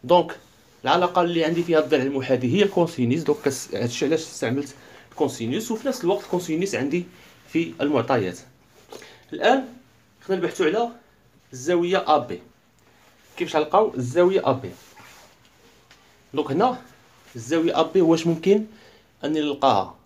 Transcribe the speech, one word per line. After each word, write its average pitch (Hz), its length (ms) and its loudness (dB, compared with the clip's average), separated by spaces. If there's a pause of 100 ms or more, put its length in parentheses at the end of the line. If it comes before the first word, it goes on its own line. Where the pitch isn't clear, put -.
دونك 170 340 2 (460)
العلاقة 180 380 2
اللي 170 240 0
عندي 170 180 0
فيها 165 160 4
الضلع 143 240 2
المحاذي 131 500 0
هي 202 100 4
الكونسينيس، 165 600 0
دونك 147 160 0
كس-، - 360 -4
هادشي 120 300 -2
علاش 160 160 0
استعملت 139 540 -6 (360)
الكونسينيس، 135 600 -4
وفي 220 160 -6
نفس - 160 -6
الوقت 196 200 0
الكونسينيس 175 520 -4
عندي 143 300 -2 (420)
في 165 340 -4
المعطيات. 127 580 0 (920)
الآن 254 340 2 (540)
خلينا 185 220 -2
نبحثوا 170 220 -2
على 220 240 2 (640)
الزاوية 175 440 0 (180)
أ - 20 2
بي. 101 240 -6 (960)
كيفاش 170 180 -6
غنلقاو 160 400 2
الزاوية 160 540 2
أ - 20 2
بي؟ 95 200 -4 (1600)
دونك 147 180 -4
هنا 240 260 0 (580)
الزاوية 156 440 0
أ 160 40 4
بي 170 180 2
واش 165 260 4
ممكن 190 380 2 (580)
أني 156 180 -2
نلقاها؟ 135 540 2 (100)